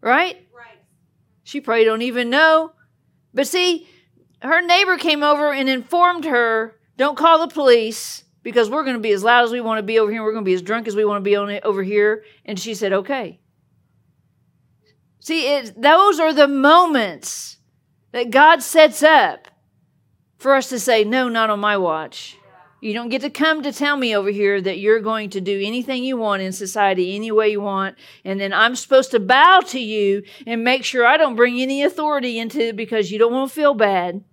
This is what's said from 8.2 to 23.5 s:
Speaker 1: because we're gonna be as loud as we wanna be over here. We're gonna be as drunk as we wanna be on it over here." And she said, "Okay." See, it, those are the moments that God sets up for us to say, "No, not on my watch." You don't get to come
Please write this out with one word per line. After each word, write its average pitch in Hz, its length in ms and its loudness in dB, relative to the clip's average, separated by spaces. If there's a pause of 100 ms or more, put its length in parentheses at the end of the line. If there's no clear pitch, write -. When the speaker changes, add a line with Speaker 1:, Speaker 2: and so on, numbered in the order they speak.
Speaker 1:
because 233 260 -2
we're 294 140 -4
gonna 254 160 -4
be 214 140 0
as 196 100 -4
loud 240 220 4
as 226 60 -4
we 247 100 -6
wanna 220 200 -4
be 220 160 -2
over 214 140 2
here. 226 120 -6
We're 214 100 -4
gonna 220 120 -8
be 185 80 0
as 185 80 -2
drunk 220 260 -6
as 208 80 -6
we 214 100 0
wanna 202 160 -2
be 202 140 0
on 202 140 -4
it 202 140 -10
over 196 180 -2
here." 208 420 0 (220)
And 190 140 -10
she 220 160 -10
said, 196 180 -4
"Okay." 202 460 -6 (1800)
See, 320 360 -4
it, 233 260 -6
those 330 380 4
are 320 120 2
the 285 160 4
moments 277 1120 0 (540)
that 240 180 -6
God 294 320 6
sets 302 400 4
up 277 460 4 (920)
for 269 160 2
us 269 160 0
to 254 100 -6
say, 220 240 2
"No, 247 240 -2
not 226 220 -2
on 208 100 -4
my 208 180 0
watch." 160 580 -6 (440)
You 214 140 -8
don't 233 160 -8
get 262 120 -4
to 294 100 -8
come 311 320 -2